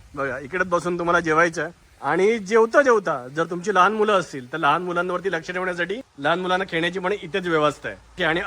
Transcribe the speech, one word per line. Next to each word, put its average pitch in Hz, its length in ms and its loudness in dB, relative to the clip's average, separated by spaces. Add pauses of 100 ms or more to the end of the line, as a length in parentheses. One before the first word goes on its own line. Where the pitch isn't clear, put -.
(160)
बघा 135 240 -6
इकडेच 180 280 -4
बसून 175 320 -2
तुम्हाला 170 200 2
जेवायचं 165 440 2
आहे. 165 80 -8 (300)
आणि 185 380 2
जेवता 226 420 4
जेवता 175 540 2
जर 165 100 0
तुमची 180 300 -4
लहान 185 180 6
मुलं 214 260 2
असतील 131 340 -8
तर 156 40 -6
लहान 160 240 2
मुलांवरती 180 500 -2
लक्ष 165 200 -6
ठेवण्यासाठी 180 500 -4 (180)
लहान 160 200 0
मुलांना 185 300 -2
खेळण्याची 170 300 -2
पण 185 140 -2 (100)
इथेच 180 240 -4
व्यवस्था 151 420 0
आहे. 98 80 -12
ओके, - 260 -8
आणि 165 240 0